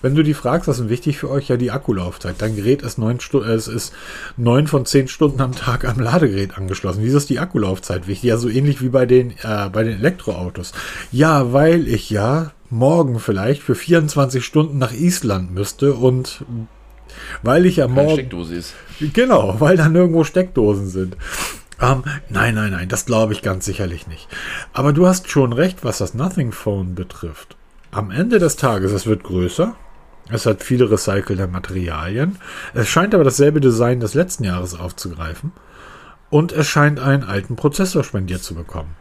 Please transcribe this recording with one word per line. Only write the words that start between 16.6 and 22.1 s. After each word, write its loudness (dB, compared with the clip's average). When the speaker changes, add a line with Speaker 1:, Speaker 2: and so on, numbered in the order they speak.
Speaker 1:
weil 6
ich 4
ja 4
Speaker 2:
Keine 2
Speaker 1:
morgen 4
Speaker 2:
Steckdose -4
ist. -10
Speaker 1:
Genau, 4
weil 6
da 6
nirgendwo 4
Steckdosen 2
sind. -6
Ähm, 2